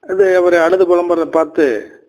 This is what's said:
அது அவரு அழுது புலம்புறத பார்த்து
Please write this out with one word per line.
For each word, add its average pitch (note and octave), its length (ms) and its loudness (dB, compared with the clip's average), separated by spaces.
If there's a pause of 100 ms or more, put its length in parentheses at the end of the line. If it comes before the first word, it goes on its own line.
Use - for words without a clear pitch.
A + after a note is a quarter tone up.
அது F#3+ 280 0
அவரு F3 240 2
அழுது F#3 260 2
புலம்புறத F3 440 -2
பார்த்து D3+ 600 -2 (180)